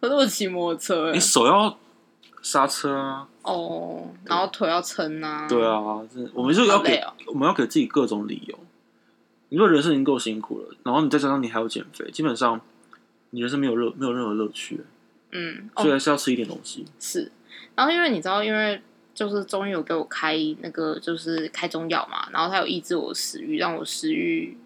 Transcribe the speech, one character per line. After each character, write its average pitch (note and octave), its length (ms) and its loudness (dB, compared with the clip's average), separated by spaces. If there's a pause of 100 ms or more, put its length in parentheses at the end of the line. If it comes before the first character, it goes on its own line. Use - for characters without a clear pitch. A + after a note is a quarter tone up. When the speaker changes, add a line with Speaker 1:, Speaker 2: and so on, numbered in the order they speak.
Speaker 1:
可 A#3 80 0
是 C4+ 80 2
我 C#4 100 6
骑 G3 220 -2
摩 F3 260 0
托 D#3+ 60 -10
车 E3+ 260 0
欸。 E3 60 0
Speaker 2:
你 E3 80 2
手 - 260 6
要 G3+ 320 6 (640)
刹 C#3 240 2
车 C#3 300 -2
啊。 C3+ 320 -6 (140)
Speaker 1:
哦， E3+ 680 -6 (160)
然 E3+ 120 0
后 F#3+ 120 2
腿 F#3 200 -2
要 E3+ 140 2
撑 D#3 400 -6
啊。 D3+ 240 -6
Speaker 2:
对 A#2+ 180 4
啊， G#2+ 480 0
真 B2+ 120 -8
的， - 100 -12
我 B2 80 -2
们 C3 100 4
就 A3 140 6
要 G3+ 140 6
给， - 200 2
Speaker 1:
好 - 140 -10
累 - 80 -20
哦。 - 60 -14
Speaker 2:
我 - 60 -8
们 C#3 120 2
要 F3+ 80 4
给 C3+ 140 2
自 D#3+ 100 2
己 C3 80 4
各 C3+ 180 2
种 G#2 220 -2
理 - 220 -8
由。 - 100 -10 (920)
你 C#3+ 80 -2
说 G3+ 120 8
人 D#3 120 8
生 D#3+ 120 4
已 - 20 6
经 C3+ 80 2
够 C3+ 160 4
辛 A2 220 -4
苦 G#2+ 180 -8
了， G2 240 -14
然 B2 100 -2
后 C#3+ 100 4
你 D3 60 4
再 D3 80 2
加 C#3+ 120 2
上 C#3 120 2
你 A#2+ 80 -2
还 A2 120 -2
要 A2+ 80 -2
减 - 240 -8
肥， - 180 -10
基 - 100 -8
本 C#3+ 160 0
上 A#2 240 0 (680)
你 B2 100 -8
人 A#2+ 80 -2
生 C#3 80 -2
没 C#3 80 2
有 A#2+ 120 2
热-， A#2 200 2
没 C3 80 -4
有 B2 80 0
任 B2 140 -2
何 G#2 80 -2
乐 G#2+ 140 -2
趣 - 260 -10
欸。 - 80 -10 (480)
Speaker 1:
嗯， F3 460 -10
Speaker 2:
所 D#3 100 4
以 D3+ 60 6
还 C3+ 40 4
是 C#3 140 0
要 C#3+ 60 4
吃 C#3 160 0
一 - 20 4
点 A#2 140 -4
东 - 160 -10
西。 - 180 -12
Speaker 1:
哦。 - 160 -16
是， - 320 -6 (460)
然 C4 100 4
后 D#4 60 2
因 F4 100 2
为 E4 80 2
你 G3 100 0
知 D#3 60 -6
道， G3 160 0
因 G#3+ 100 -2
为 G#3+ 300 -2 (320)
就 G#3+ 140 -2
是 G3+ 160 -2
中 G3 240 -4
医 - 20 -2
有 F3+ 100 -2
给 E3 140 -4
我 D#3+ 80 0
开 D#3 340 -2 (240)
那 E3+ 100 -10
个， D#3 280 -4
就 E3 180 -6
是 D#3+ 340 -4
开 - 180 -6
中 E3 200 -6
药 E3 220 0
嘛， - 220 -8
然 D#3+ 100 0
后 F3 100 0
他 F#3+ 60 2
有 - 80 0
抑 F3+ 140 -2
制 F3 160 -2
我 - 140 -4
的 - 40 -10
食 - 260 -6
欲， D3+ 160 -4
让 E3+ 200 -2
我 D#3+ 80 -8
食 - 280 -4
欲 E3 540 -2